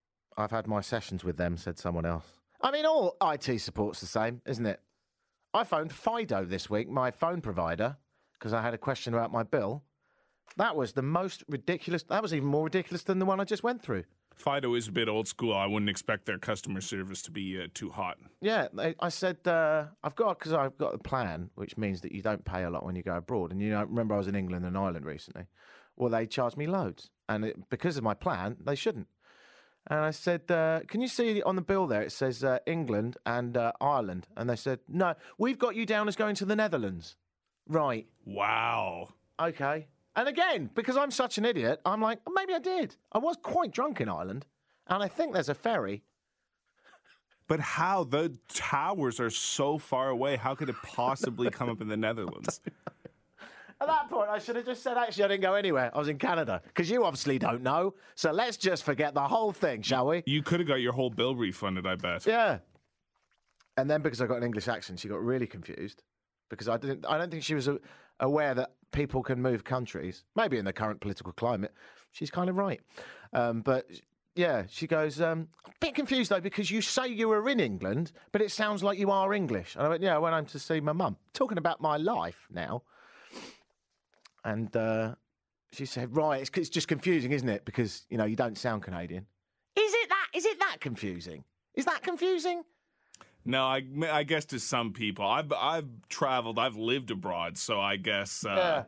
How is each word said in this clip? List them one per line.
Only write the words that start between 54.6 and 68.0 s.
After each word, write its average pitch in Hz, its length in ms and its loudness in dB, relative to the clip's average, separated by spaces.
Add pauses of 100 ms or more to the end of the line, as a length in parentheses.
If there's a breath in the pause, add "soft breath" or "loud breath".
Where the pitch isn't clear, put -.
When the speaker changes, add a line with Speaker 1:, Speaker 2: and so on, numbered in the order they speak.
Speaker 1:
just 247 160 -4
said, 247 160 0
"Actually, 202 260 2
I 196 40 8
didn't 196 140 2
go 190 120 4
anywhere. 156 400 4
I - 40 0
was 147 100 2
in 147 100 -2
Canada." 151 420 2 (140)
'Cause 170 160 2
you 240 140 4
obviously 139 340 2
don't 120 240 0
know. 160 320 2 (200 loud breath)
So - 160 2
let's 220 280 0
just 180 260 0
forget 147 300 2
the 139 120 2
whole 214 260 2
thing, 139 300 2
shall 127 240 4
we? 165 200 2
Speaker 2:
You 147 160 2
could 170 180 2
have 170 80 0
got 139 140 4
your 120 100 2
whole 127 160 2
bill 120 260 0
refunded, 95 520 -2
I 92 80 0
bet. 87 320 -2
Speaker 1:
Yeah. 214 320 4 (1200)
And 135 100 4
then 151 140 4
because 123 180 0
I 127 60 2
got 135 100 0
an 120 60 -2
English 117 260 -2
accent, 92 320 -4
she 107 80 -8
got 101 140 -4
really 123 240 0
confused 90 560 -10 (480)
because 110 180 -8
I 113 80 2
didn't, 135 320 -4
I 156 80 2
don't 170 140 -2
think 160 120 -8
she 156 120 -2
was 135 140 0
a-, 143 120 0 (400 loud breath)